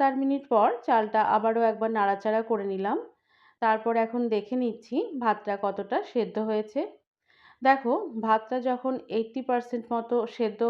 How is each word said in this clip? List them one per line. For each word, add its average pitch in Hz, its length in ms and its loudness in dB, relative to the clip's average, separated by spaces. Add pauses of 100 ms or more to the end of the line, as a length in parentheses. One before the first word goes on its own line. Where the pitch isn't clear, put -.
আট 269 160 4
মিনিট 269 300 0
পর 226 200 6 (160)
চালটা 220 360 2 (140)
আবারও 220 280 2
একবার 220 280 2
নাড়াচাড়া 214 600 2
করে 202 160 0
নিলাম। 196 320 -2 (640)
তারপর 220 340 2
এখন 226 320 0
দেখে 214 280 -2
নিচ্ছি 247 400 -4 (240)
ভাতটা 214 420 -2
কতটা 196 360 -4 (140)
সেদ্ধ 208 240 -2 (120)
হয়েছে। 214 320 -2 (800)
দেখো, 262 300 2 (300)
ভাতটা 220 380 0
যখন 254 340 -2 (140)
এইটটি 226 340 -4
পার্সেন্ট 240 480 -2
মতো 233 260 -2 (200)
সেদ্ধ 214 340 -2